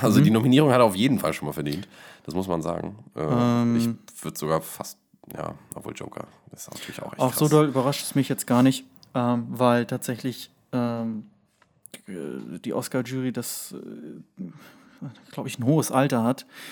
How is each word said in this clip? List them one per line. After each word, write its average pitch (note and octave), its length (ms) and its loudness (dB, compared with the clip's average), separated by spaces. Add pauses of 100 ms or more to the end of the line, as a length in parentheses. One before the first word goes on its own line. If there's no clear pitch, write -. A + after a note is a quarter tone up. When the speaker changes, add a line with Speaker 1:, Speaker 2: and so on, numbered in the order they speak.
Speaker 1:
Also G#2+ 200 6
Speaker 2:
Mhm. C#3+ 40 8
Speaker 1:
die - 60 8
Nominierung B2+ 400 6
hat B2+ 80 6
er B2 60 8
auf G#2 120 4
jeden A#2 220 2
Fall D#2 140 -2
schon D2+ 140 -8
mal D2 60 -4
verdient. D2 360 -6 (360)
Das D#2 100 -8
muss F#2+ 140 -4
man E2+ 140 -2
sagen. E2+ 360 -6 (180)
Äh, - 60 -6
Speaker 2:
Ähm. A#2+ 540 2
Speaker 1:
ich - 480 -6
würd D#2 140 -10
sogar D#2+ 220 0
fast, - 380 -14 (360)
ja, D#2+ 200 -8 (200)
obwohl - 200 -12
Joker - 320 -12 (260)
ist - 180 -18
natürlich - 320 -14
auch - 100 -12
echt - 100 -6
Speaker 2:
Auch B2+ 100 2
so - 80 -2
Speaker 1:
krass. D3+ 100 4
Speaker 2:
doll D3+ 180 6
überrascht C3 360 0
es - 100 -8
mich C3+ 140 2
jetzt - 180 -4
gar B2 160 4
nicht, C3 220 4 (300)
ähm, A#2+ 340 0
weil A#2+ 380 2
tatsächlich, B2+ 640 -6 (220)
ähm, A#2 540 -4 (800)
äh, C#2+ 580 -10
die B2 100 -4
Oscar-Jury B2+ 580 -4
das, - 400 -10
äh, - 760 -16 (840)
glaub C3+ 160 -8
ich, - 100 -10
ein B2 60 -4
hohes D3+ 260 4
Alter C3 320 4
hat. B2 240 0 (260)